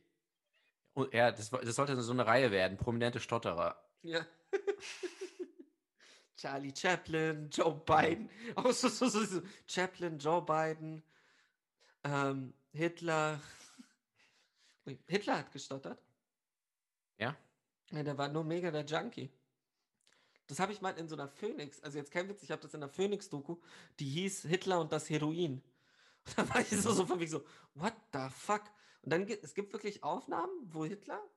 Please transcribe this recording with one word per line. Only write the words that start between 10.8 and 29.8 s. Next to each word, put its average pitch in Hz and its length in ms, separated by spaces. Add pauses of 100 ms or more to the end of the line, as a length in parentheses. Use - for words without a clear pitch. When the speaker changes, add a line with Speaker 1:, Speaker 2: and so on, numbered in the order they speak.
Speaker 2:
ähm, 139 500 (180)
Hitler. 160 680 (1500)
Ui, 135 220
Hitler 196 320
hat - 120
gestottert? - 480 (1200)
Speaker 1:
Ja? 123 160 (560)
Speaker 2:
Ja, 151 120
der 143 140
war 143 120
nur 156 140
mega 170 280
der 151 140
Junkie. 151 440 (1160)
Das 139 120
hab 196 100
ich 208 120
mal 185 160
in 165 100
so 156 80
einer 143 140
Phoenix, 208 520
also 147 160
jetzt 143 140
kein 180 160
Witz, 202 160
ich 156 80
hab 156 100
das 151 120
in 151 100
einer 139 80
Phoenix-Doku, 185 680 (420)
die 139 100
hieß 185 340
Hitler 180 380
und 156 100
das 151 180
Heroin. 151 520 (340)
<laughs> - 300
Und - 120
da - 120
war 247 120
ich - 80
so, 202 220
Speaker 1:
Mhm. 196 40
Speaker 2:
so 185 120
von 233 120
wegen 165 120
so, 151 120 (300)
"What 185 200 (200)
the 135 160
fuck?" 208 320 (400)
Und 139 100
dann 180 140
gi-, 208 160
es - 140
gibt 202 180
wirklich 208 300